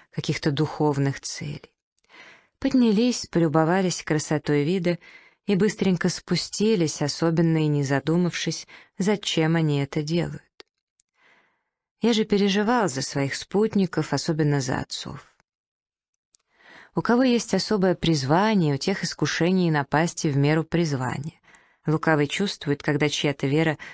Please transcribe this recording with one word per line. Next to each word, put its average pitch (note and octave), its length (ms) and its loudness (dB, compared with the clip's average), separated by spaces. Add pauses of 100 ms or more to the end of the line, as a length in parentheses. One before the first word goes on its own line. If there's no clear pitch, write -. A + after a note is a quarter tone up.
(100)
каких-то - 400 -4
духовных C#3 720 0
целей. - 500 -12 (920)
Поднялись, A#3+ 680 2
полюбовались E3 720 2
красотой D3 600 0
вида F3 340 -2 (480)
и G3+ 100 2
быстренько F#3+ 520 0
спустились, F3+ 960 -2
особенно E3 560 2
и D#3 80 2
не D3 160 2
задумавшись, D#3+ 840 -2 (320)
зачем F3 580 0
они D3+ 260 2
это D3+ 200 -4
делают. D3+ 400 -4 (1600)
Я A#3+ 120 2
же G#3+ 120 2
переживал G#3 640 2
за C3 140 -6
своих C#3 320 -4
спутников, G3 800 -2
особенно D3+ 480 0
за B2+ 180 -4
отцов. - 480 -12 (1700)
У E3 80 -2
кого A#3+ 220 2
есть A#3+ 300 2
особое F#3+ 400 2
призвание, E3 800 2
у C3+ 40 -2
тех F#3+ 260 -4
искушение F3 640 0
и D#3+ 40 2
напасти D3+ 560 0
в C3+ 80 0
меру D3+ 280 2
призвания. C#3+ 760 -4 (460)
Лукавый D#3 400 2
чувствует, C#3+ 560 -4
когда D3 260 0
чья-то C#3+ 380 -2
вера D3+ 320 0 (160)